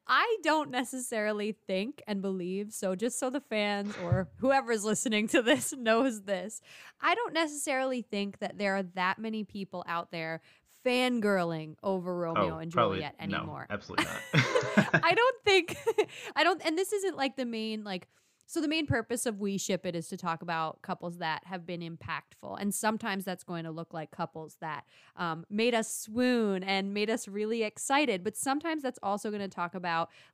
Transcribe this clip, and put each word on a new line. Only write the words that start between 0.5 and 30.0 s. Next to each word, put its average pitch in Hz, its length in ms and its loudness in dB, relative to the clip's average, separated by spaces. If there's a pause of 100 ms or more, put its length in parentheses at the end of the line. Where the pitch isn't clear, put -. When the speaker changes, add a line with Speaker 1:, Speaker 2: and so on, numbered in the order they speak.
Speaker 1:
necessarily 220 800 -2
think 202 560 -4
and 196 160 -2
believe, 190 500 -4
so 185 220 -2
just 226 240 -2
so 262 120 -2
the 277 100 -2
fans 208 520 -2 (120)
or 180 300 2
Speaker 2:
<laughs> - 20 -20
Speaker 1:
whoever's 240 480 2
listening 214 440 2
to - 140 4
this 311 300 4
<laughs> 294 40 -10
knows 226 460 4
this, 196 380 -4 (400)
I 330 160 4
don't 453 180 -2
necessarily 269 680 0
think 202 360 -4
that 185 200 -6
there 196 180 2
are 196 80 0 (100)
that 185 240 0
many 220 240 -4
people 185 460 -8
out 170 240 -4
there 160 280 -4 (560)
fangirling 190 880 2
over 185 340 0
Romeo 160 400 2
Speaker 2:
Oh, - 20 -6
Speaker 1:
and 165 140 -8
Speaker 2:
probably 101 260 4
Speaker 1:
Juliet - 180 -6 (120)
Speaker 2:
no, - 100 0
Speaker 1:
anymore. - 320 -8
Speaker 2:
absolutely - 360 -2 (140)
Speaker 1:
<laughs> - 140 -6
Speaker 2:
not. - 680 4
<laughs> - 40 2
Speaker 1:
I 339 100 6
don't 494 300 4
think, 381 320 4 (300)
<laughs> - 300 -12
I 302 80 6
don't, 339 200 4
and 320 140 0
this 381 140 0
isn't, 381 240 0
like, 269 200 0
the 262 80 -2
main, 220 400 -4
like, 190 240 -6 (400)
so 339 120 -2
the 285 80 2
main 311 180 0
purpose 240 400 0
of 208 140 -2
We 196 180 0
Ship 180 260 -2
It 175 120 -2
is 165 120 -4
to 190 80 -8
talk 165 240 -4
about 160 400 -4
couples 175 380 -6
that 160 280 -2
have 175 200 -10
been 175 140 -6
impactful, 165 800 -8
and 202 120 0
sometimes 214 520 -2
that's 180 200 -6
going 165 200 -6
to 160 80 -6
look 165 200 -10
like 156 200 -10
couples 160 480 -8
that, 156 240 -6 (320)
um, 165 340 -4
made 226 240 2
us 220 180 2
swoon 220 680 2
and 196 320 0
made 208 160 0
us 233 160 -2
really 214 380 -2
excited, 240 580 2
but 208 140 -4
sometimes 302 460 0
that's 247 200 -4
also 208 300 -2
gonna 202 160 -4
talk 175 260 -6
about 170 360 0 (240)